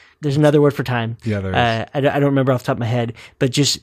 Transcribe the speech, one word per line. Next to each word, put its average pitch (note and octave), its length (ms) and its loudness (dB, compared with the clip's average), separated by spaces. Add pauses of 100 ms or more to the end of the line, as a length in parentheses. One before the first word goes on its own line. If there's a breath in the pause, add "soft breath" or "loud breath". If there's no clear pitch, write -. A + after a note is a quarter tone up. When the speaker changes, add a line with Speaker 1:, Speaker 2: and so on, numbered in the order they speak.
(220 loud breath)
Speaker 1:
there's C#3+ 160 -2
another D3+ 240 6
word C#3+ 120 4
for C#3+ 100 -8
time. A#2 420 -4
Speaker 2:
Yeah, G#2+ 160 -2
there F#2+ 100 -6
is. G2 60 -2
Speaker 1:
Uh, A#2 360 0
I, - 40 -6
I C#3+ 40 -2 (180)
don't C#3+ 100 2
remember C3+ 240 2
off B2 80 -2
the - 60 -8
top C#3 100 -2
of - 20 -8
my B2 60 -2
head, A#2 280 -2 (260 loud breath)
but C3+ 120 0
just C#3 320 0